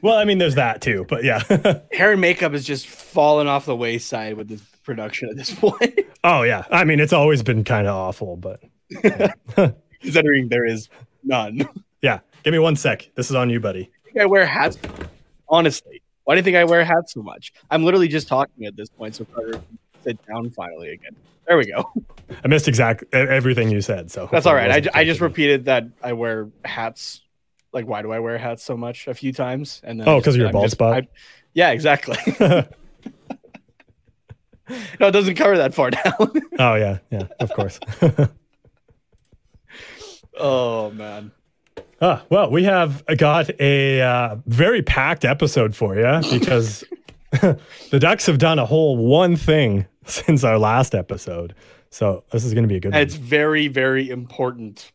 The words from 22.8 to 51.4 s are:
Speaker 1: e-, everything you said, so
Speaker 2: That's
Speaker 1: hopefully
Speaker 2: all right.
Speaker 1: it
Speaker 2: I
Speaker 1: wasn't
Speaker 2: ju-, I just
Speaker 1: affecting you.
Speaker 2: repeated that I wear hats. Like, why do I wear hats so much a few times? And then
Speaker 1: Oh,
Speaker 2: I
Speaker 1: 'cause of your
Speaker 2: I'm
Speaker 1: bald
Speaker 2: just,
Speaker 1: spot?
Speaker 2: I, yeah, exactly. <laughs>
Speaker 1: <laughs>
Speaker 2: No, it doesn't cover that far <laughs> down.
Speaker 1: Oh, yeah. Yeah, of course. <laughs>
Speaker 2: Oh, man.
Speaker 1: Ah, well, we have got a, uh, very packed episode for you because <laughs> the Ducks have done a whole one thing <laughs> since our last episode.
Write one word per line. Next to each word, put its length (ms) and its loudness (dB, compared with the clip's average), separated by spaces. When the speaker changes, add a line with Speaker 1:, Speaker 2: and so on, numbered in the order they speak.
Speaker 1:
e-, 120 -4
everything 540 2
you 120 0
said, 280 -6
so 120 -12
Speaker 2:
That's 140 0
Speaker 1:
hopefully 60 6
Speaker 2:
all 40 4
right. 100 2
Speaker 1:
it 60 2
Speaker 2:
I 60 4
Speaker 1:
wasn't 60 -2
Speaker 2:
ju-, 100 -2
I 100 4
just 160 -2
Speaker 1:
affecting 240 -2
you. 60 4
Speaker 2:
repeated 160 2
that 180 2
I 120 -6
wear 340 -6
hats. 560 -10
Like, 160 -8
why 140 -6
do 100 -8
I 80 -6
wear 180 -6
hats 240 -8
so 140 -8
much 320 -12
a 60 -8
few 180 -8
times? 500 -8
And 160 -12
then 80 -2
Speaker 1:
Oh, 120 6
Speaker 2:
I 20 4
Speaker 1:
'cause 140 4
of 40 2
your 100 2
Speaker 2:
I'm 40 -2
Speaker 1:
bald 140 2
Speaker 2:
just, 80 0
Speaker 1:
spot? 200 2
Speaker 2:
I, 40 -20
yeah, 160 4
exactly. 460 0
<laughs> 0 -
Speaker 1:
<laughs> 260 4
Speaker 2:
No, 80 6
it 20 6
doesn't 240 2
cover 240 4
that 160 0
far 160 0
<laughs> 0 -
down. 240 -2
Speaker 1:
Oh, 180 4
yeah. 220 -2
Yeah, 140 -6
of 120 -4
course. 260 -6
<laughs> 80 6
Speaker 2:
Oh, 520 -2
man. 420 -16
Speaker 1:
Ah, 300 0
well, 200 2
we 140 2
have 400 0
got 340 2
a, 400 2
uh, 360 0
very 360 2
packed 420 0
episode 520 0
for 200 -2
you 240 2
because 540 0
<laughs> 240 -10
the 680 2
Ducks 260 2
have 120 2
done 200 4
a 80 0
whole 300 2
one 400 4
thing 580 2
<laughs> 120 -20
since 360 0
our 160 2
last 360 2
episode. 600 -8